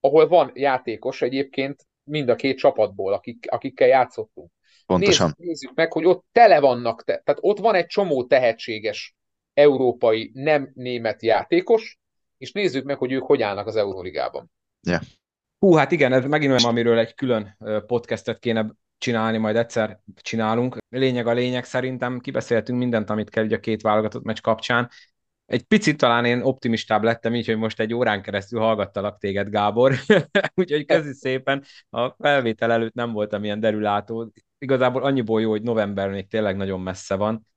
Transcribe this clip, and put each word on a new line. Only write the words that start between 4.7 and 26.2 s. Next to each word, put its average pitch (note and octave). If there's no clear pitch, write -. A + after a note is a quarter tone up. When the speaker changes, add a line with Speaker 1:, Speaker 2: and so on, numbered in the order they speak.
Speaker 2:
Pontosan. F3
Speaker 1:
Nézzük, E2
nézzük C#3
meg, E3
hogy E3
ott F3+
tele F#3+
vannak, A#2+
te-, -
tehát C#3+
ott G3+
van G#3
egy E3+
csomó D3+
tehetséges A#2
európai, B2
nem C#3
német A#2+
játékos, F3
és B2+
nézzük C#3
meg, C#3
hogy C3
ők C3
hogy C#3
állnak G2+
az A2
Euroligában. F2+
Speaker 2:
Ja. F2
Speaker 3:
Hú, F#3+
hát D3
igen, C#3+
ez C3
megint D3
olyan, B2
amiről A#2
egy A2+
külön, A2
ö, G#2+
podcastet A#2
kéne A2
csinálni, A2+
majd A2
egyszer A2+
csinálunk. A#2
Lényeg B2
a A#2
lényeg, B2
szerintem B2+
kibeszéltünk B2
mindent, A#2
amit G#2+
kell A2
ugye A2
a G#2
két G#2+
válogatott A2
meccs A2
kapcsán. B2
Egy A#2
picit G3+
talán A#2+